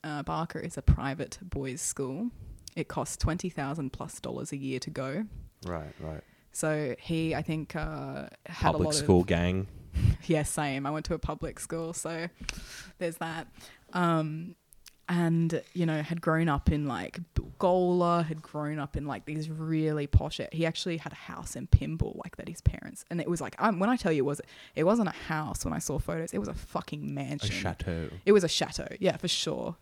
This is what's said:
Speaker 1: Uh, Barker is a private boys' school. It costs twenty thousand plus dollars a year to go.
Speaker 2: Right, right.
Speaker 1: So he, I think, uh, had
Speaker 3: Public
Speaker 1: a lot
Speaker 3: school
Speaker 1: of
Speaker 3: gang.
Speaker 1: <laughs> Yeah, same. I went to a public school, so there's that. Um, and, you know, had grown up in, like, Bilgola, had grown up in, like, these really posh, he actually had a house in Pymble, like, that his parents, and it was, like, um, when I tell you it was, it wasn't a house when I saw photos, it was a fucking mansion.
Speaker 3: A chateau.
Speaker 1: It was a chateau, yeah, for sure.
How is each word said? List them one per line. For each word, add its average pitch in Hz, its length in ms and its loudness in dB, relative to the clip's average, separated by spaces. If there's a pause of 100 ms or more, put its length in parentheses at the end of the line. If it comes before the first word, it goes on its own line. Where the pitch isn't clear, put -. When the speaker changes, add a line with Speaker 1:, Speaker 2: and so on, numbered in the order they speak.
Speaker 1:
Uh, 147 180 -4
Barker 160 360 -2
is 165 180 -6
a 139 40 -8
private - 600 2
boys' 139 400 -6
school. 143 500 -2 (460)
It 160 100 -4
costs - 300 -4
twenty 170 320 0
thousand 139 420 -4
plus - 300 -10
dollars 127 320 -6
a 143 40 -6
year 135 220 -4
to - 100 -6
go. 143 360 -4 (400)
Speaker 2:
Right, 82 340 -6
right. 78 220 -8 (320)
Speaker 1:
So 151 440 -2
he, 160 380 -2
I 147 60 -2
think, 156 340 -4
uh, 143 540 -6 (160)
had - 260 2
Speaker 3:
Public 80 140 4
Speaker 1:
a - 40 2
lot 151 60 2
Speaker 3:
school 95 260 8
Speaker 1:
of 87 60 2
Speaker 3:
gang. 90 400 4 (260)
Speaker 1:
<laughs> - 340 4
Yeah, 156 160 4
same. 139 420 -2
I 143 60 0
went 156 160 -4
to 175 60 -2
a 156 60 -2
public 156 400 -6
school, 165 320 -6
so 170 380 -6 (680)
there's 170 180 -2
that. 165 300 -6 (440)
Um, 165 640 0 (560)
and, 165 520 4 (100)
you 170 140 2
know, 156 160 2
had 170 180 -4
grown 165 260 4
up 143 240 4
in, 147 160 0
like, 117 320 -4 (140)
Bilgola, 180 920 4
had 156 200 -4
grown 151 340 -4
up 139 180 -6
in, 143 120 -4
like, - 180 -6
these 156 240 -4
really 156 560 2
posh, 143 340 6 (120)
he 160 160 2
actually 165 300 -2
had 147 140 -10
a 151 40 -12
house - 400 -10
in 127 100 -8
Pymble, - 580 4
like, - 140 -14
that - 100 -10
his 170 140 -10
parents, - 480 -4
and 175 100 -2
it - 80 -4
was, 165 140 -2
like, - 160 -6
um, 170 220 0
when 202 100 2
I 254 60 4
tell 185 160 0
you 151 120 4
it 139 40 2
was, 143 120 -2 (360)
it 156 80 2
wasn't 208 240 6
a - 60 -2
house - 520 -4
when - 80 -2
I 180 60 -2
saw 135 180 -2
photos, 165 340 -4
it 190 60 -2
was 208 100 -2
a 170 60 -6
fucking 147 580 -6
mansion. 139 380 -4
Speaker 3:
A 92 100 -2
chateau. 85 500 -2 (180)
Speaker 1:
It 202 60 8
was 196 100 8
a 165 40 2
chateau, - 400 -2 (120)
yeah, 185 180 2
for 185 100 -6
sure. - 540 -2